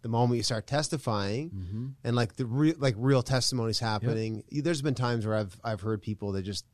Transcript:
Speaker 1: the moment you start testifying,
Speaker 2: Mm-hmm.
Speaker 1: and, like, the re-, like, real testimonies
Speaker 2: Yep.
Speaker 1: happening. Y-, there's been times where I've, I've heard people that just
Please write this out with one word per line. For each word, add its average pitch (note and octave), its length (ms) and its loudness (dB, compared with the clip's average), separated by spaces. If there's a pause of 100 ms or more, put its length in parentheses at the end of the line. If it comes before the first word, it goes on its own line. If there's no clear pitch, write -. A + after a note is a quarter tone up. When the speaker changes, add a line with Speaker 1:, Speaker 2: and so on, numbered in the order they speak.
Speaker 1:
the A#2 80 -6
moment A#2+ 280 4
you A2 60 0
start A2 240 -2
testifying, C3+ 840 -2
Speaker 2:
Mm-hmm. G2 360 -6 (160)
Speaker 1:
and, A#2+ 120 0
like, A#2 200 0
the C3 120 -2
re-, D3 260 2
like, C3+ 240 0
real C3 260 4
testimonies A#2+ 560 0
Speaker 2:
Yep. A2+ 100 0
Speaker 1:
happening. A2 640 0
Y-, D3 100 -2
there's D#3 200 0
been C3+ 140 0
times A#2 300 0
where G#2+ 100 0
I've, G#2 280 -2
I've A2 180 -4
heard G#2+ 200 -2
people G2+ 320 -4
that F#2+ 80 0
just F#2+ 320 -6